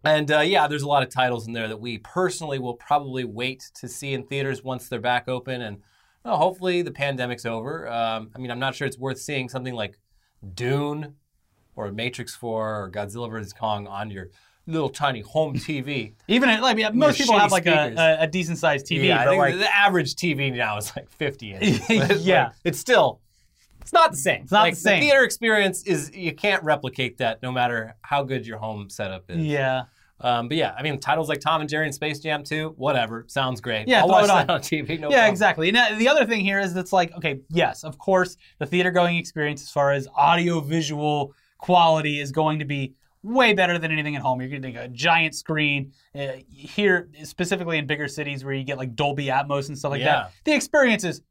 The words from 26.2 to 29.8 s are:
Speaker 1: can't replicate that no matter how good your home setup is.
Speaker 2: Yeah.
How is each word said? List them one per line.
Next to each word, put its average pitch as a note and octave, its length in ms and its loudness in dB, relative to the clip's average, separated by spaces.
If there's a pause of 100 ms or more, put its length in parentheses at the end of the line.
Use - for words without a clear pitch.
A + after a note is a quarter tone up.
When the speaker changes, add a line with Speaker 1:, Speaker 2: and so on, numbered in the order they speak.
Speaker 1:
can't G3 280 0
replicate C3+ 560 -2
that A2+ 220 -2
no B2+ 120 -6
matter A#2+ 480 -2
how C#3+ 220 -2
good C3 220 -6
your A2 120 -10
home G#2+ 320 -8
setup F#2+ 400 -10
is. F2 80 -6
Speaker 2:
Yeah. C3+ 460 -2 (380)